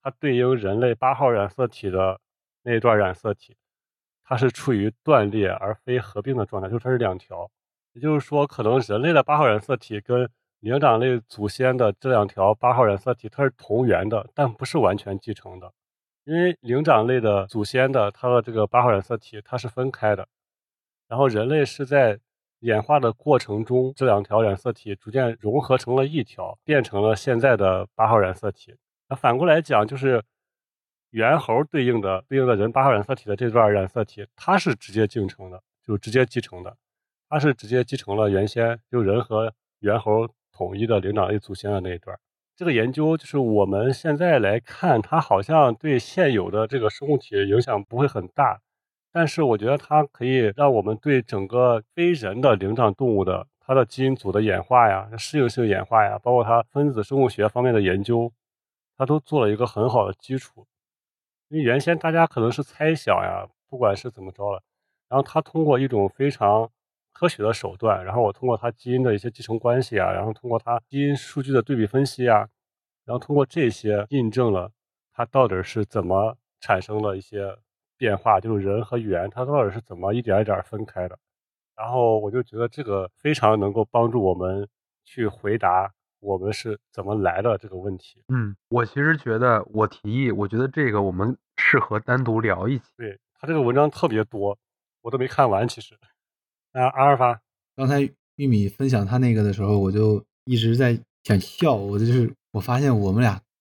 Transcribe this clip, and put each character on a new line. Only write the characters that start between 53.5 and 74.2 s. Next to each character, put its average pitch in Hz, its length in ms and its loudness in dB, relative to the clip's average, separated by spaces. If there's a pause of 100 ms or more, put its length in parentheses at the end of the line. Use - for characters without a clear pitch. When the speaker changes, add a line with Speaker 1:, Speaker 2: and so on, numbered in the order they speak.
Speaker 1:
它 - 140 -4
的 131 120 4
基 131 180 -6
因 131 120 2
组 101 160 -8
的 104 100 0
演 95 200 0
化 120 280 4
呀、 98 280 -4
适 - 200 -8
应 131 100 4
性 117 180 -2
演 98 200 0
化 110 180 4
呀， 104 160 -2
包 123 140 0
括 123 100 4
它 117 200 2
分 143 280 -2
子 113 100 -4
生 120 200 -2
物 127 80 4
学 107 180 0
方 123 160 -2
面 123 100 2
的 110 60 2
研 98 240 0
究， 117 300 -2 (640)
它 135 80 -4
都 147 140 0
做 147 200 -2
了 110 100 2
一 107 60 0
个 117 100 -2
很 110 220 -2
好 120 180 2
的 98 140 -4
基 131 180 -8
础。 - 300 -20 (800)
因 151 100 -8
为 156 60 0
原 123 160 2
先 170 180 0
大 160 140 -2
家 165 160 4
可 - 140 -4
能 113 100 2
是 - 100 -4
猜 156 320 -2
想 110 220 0
呀， 95 320 -4 (220)
不 135 80 -14
管 107 180 2
是 - 160 -10
怎 - 100 -18
么 92 100 -14
着 101 200 -6
了， 98 100 -8 (460)
然 127 100 -2
后 139 80 2
它 - 140 -4
通 160 240 -2
过 143 160 4
一 135 80 0
种 104 220 0
非 139 200 -2
常 110 400 2 (420)
科 - 160 0
学 - 140 -6
的 107 100 0
手 98 240 -8
段， 98 300 0
然 95 100 -8
后 123 60 0
我 104 100 2
通 - 160 -8
过 120 80 0
它 120 160 -4
基 123 200 -10
因 127 100 0
的 123 120 2
一 104 40 0
些 117 140 -10
继 - 100 -16
承 113 160 -6
关 120 240 0
系 113 180 -4
啊， 92 120 0
然 92 120 -4
后 110 80 -4
通 113 180 -12
过 113 100 0
它 120 280 -4
基 139 140 -6
因 143 140 0
数 - 260 -8
据 131 100 -8
的 131 100 4
对 131 140 -4
比 110 100 0
分 131 200 0
析 123 240 -2
啊， 107 180 4 (560)
然 113 100 -8
后 120 60 -4
通 147 160 -4
过 143 100 4
这 135 240 0
些 104 400 -2
印 123 220 -2